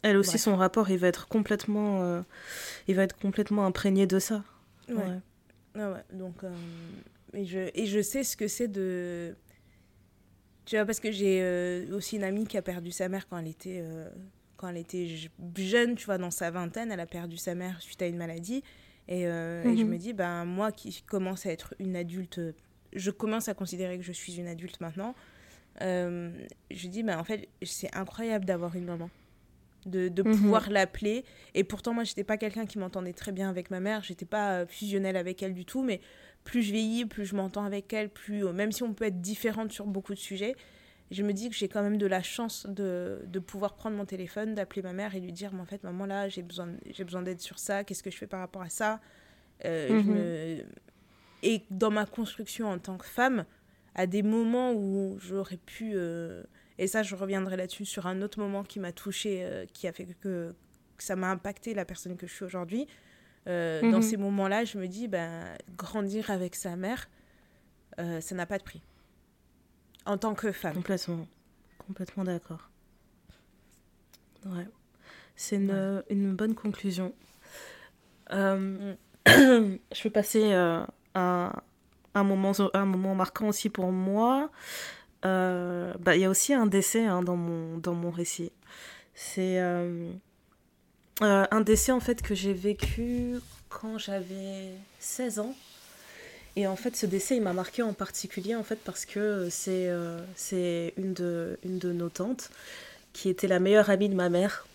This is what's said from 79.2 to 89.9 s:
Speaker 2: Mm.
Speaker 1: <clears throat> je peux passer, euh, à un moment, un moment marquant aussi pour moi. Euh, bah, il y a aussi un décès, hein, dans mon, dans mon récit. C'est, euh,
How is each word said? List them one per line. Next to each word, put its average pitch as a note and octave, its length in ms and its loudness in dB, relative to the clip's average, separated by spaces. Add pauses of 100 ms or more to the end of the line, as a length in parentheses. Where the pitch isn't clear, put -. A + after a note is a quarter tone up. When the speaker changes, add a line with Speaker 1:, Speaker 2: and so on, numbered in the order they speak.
Speaker 2:
Mm. B3 600 12
Speaker 1:
<clears throat> - 60 -16
je - 120 -10
peux G#3+ 60 2
passer, G#3+ 420 4
euh, E3+ 320 6 (300)
à F3+ 380 4 (640)
un G3+ 100 6
moment, G3 280 4 (200)
un G3 120 4
moment F#3+ 320 2
marquant F#3 320 0
aussi G#3 200 0
pour F#3 220 0
moi. A3 600 4 (720)
Euh, F3+ 720 2
bah, F3 160 6
il F3+ 80 8
y - 20 6
a F#3+ 60 6
aussi A#3 240 4
un A#3 120 6
décès, G3 380 4
hein, F#3 180 4
dans F3+ 140 2
mon, E3 420 -2
dans F3 160 0
mon E3+ 180 -2
récit. E3+ 400 -4 (640)
C'est, F#3 460 0
euh, F3 480 0 (1120)